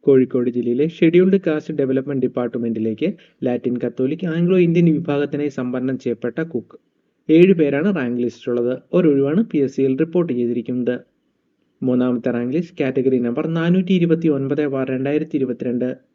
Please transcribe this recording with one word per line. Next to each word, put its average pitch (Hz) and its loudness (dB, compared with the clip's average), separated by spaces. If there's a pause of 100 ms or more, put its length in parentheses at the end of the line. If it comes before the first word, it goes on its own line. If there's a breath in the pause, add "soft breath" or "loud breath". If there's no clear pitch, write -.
കോഴിക്കോട് 127 2
ജില്ലയിലെ 123 0 (100)
ഷെഡ്യൂൾഡ് 185 4
കാസ്റ്റ് 151 -4
ഡെവലപ്മെന്റ് 135 -2
ഡിപ്പാർട്ട്മെന്റിലേക്ക് 117 -2 (380 loud breath)
ലാറ്റിൻ 123 -2
കത്തോലിക് 139 -4 (100)
ആംഗ്ലോ 175 2
ഇന്ത്യൻ 170 4 (100)
വിഭാഗത്തിനായി 143 -2
സംവരണം 127 -4
ചെയ്യപ്പെട്ട 120 -4 (140)
കുക്ക്. - -8 (520)
ഏഴ് 175 8
പേരാണ് 147 0
റാങ്ക് 123 -2
ലിസ്റ്റിലുള്ളത്. 120 -4 (200)
ഒരൊഴിവാണ് 156 2
പി 151 0
എസ് 135 -4
സിയിൽ 135 2 (100)
റിപ്പോർട്ട് 165 0
ചെയ്തിരിക്കുന്നത്. 123 -2 (840)
മൂന്നാമത്തെ 123 0
റാങ്ക് 123 -4
ലിസ്റ്റ്, 170 -6
കാറ്റഗറി 131 0
നമ്പർ 135 -4 (140)
നാനൂറ്റി 180 2
ഇരുപത്തിയൊൻപത് 151 0
ബാർ 135 -2
രണ്ടായിരത്തി 147 -2
ഇരുപത്തിരണ്ട്. 123 -4 (260)